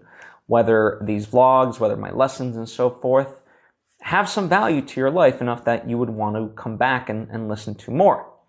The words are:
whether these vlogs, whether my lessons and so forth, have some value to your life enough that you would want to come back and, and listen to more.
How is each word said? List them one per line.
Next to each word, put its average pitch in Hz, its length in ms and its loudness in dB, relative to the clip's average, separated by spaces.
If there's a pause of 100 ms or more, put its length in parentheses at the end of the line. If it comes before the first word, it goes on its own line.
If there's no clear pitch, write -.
(460)
whether 110 560 2
these 104 240 -4
vlogs, 127 540 4
whether 107 180 0
my 104 140 -8
lessons 127 440 -2
and 113 140 -10
so 123 220 0
forth, 131 500 -2 (600)
have 190 280 0
some 196 180 -4
value 165 360 2
to - 160 -10
your 135 100 2
life 156 320 4
enough 120 240 -4
that 117 240 -2
you 120 80 -4
would 120 140 -2
want 107 240 -4
to 110 140 -4
come 110 280 -10
back 123 320 -2
and, 110 220 -8
and 110 160 -8
listen 107 260 -8
to - 160 -16
more. 151 420 2 (180)